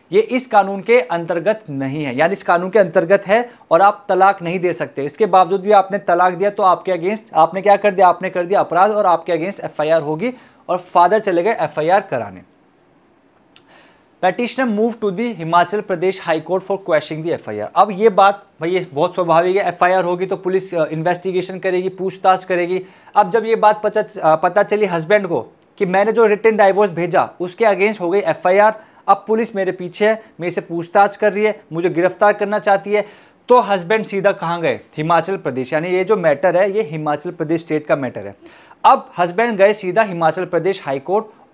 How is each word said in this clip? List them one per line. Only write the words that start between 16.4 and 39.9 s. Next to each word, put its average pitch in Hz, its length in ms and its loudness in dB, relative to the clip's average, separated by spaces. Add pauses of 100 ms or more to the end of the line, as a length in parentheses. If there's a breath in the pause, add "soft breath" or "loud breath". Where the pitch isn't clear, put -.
Court 185 100 -2
for 185 180 -6 (120)
quashing 156 320 -2
the 170 80 -4
एफ़आईआर। 107 460 -6
अब 196 140 4
ये 208 180 2
बात, 196 380 2 (140)
भाई, 165 100 -4
ये 180 220 -2
बहुत 170 220 -2
स्वाभाविक 175 420 2
है, 190 120 -2
एफ़आईआर 180 360 2
होगी 175 220 -4
तो 185 100 -4
पुलिस, 185 380 -4
अ, 160 120 0
इन्वेस्टिगेशन 175 720 -4
करेगी, 185 300 -2
पूछताछ 185 560 -2
करेगी। 180 380 -2 (340 loud breath)
अब 196 140 2
जब 220 140 0
ये 226 120 0
बात 214 260 2
पता, 196 520 0
अ, - 20 2
पता 175 260 2
चली 208 240 0
हस्बैंड 180 400 0
को 143 200 -4 (320)
कि 202 80 -2
मैंने 196 260 2
जो 220 140 4
रिटन 208 300 2
डाइवोर्स 196 340 4
भेजा, 165 400 0 (100)
उसके 180 240 -4
against 202 360 0
हो 175 100 -4
गई 196 80 0
एफ़आईआर, 190 560 2 (340 loud breath)
अब 196 180 2
पुलिस 220 300 -2
मेरे 185 160 -2
पीछे 180 360 -2
है, 220 140 -2 (180 loud breath)
मेरे 170 100 -6
से 170 100 -6
पूछताछ 170 560 0
कर 208 160 0
रही 208 120 -2
है, 208 180 -2 (100)
मुझे 170 180 -2
गिरफ्तार 175 420 2
करना 208 260 -4
चाहती 202 340 0
है, 208 140 0 (420 loud breath)
तो 247 120 6
हस्बैंड 202 440 -2
सीधा 196 280 0
कहाँ 175 280 -6
गए? 131 200 -2 (160)
हिमाचल 165 400 0
प्रदेश, 131 360 -6
यानी 160 160 -2
ये 185 160 0
जो 214 120 0
मैटर 170 400 0
है, 196 160 2
ये 214 100 -2
हिमाचल 151 480 -6
प्रदेश 165 300 -4
स्टेट 156 260 -4
का 160 100 0
मैटर 120 300 -8
है। 98 100 -16 (480 loud breath)
अब 247 340 2
हस्बैंड 185 380 -2
गए 202 180 4
सीधा 190 280 -2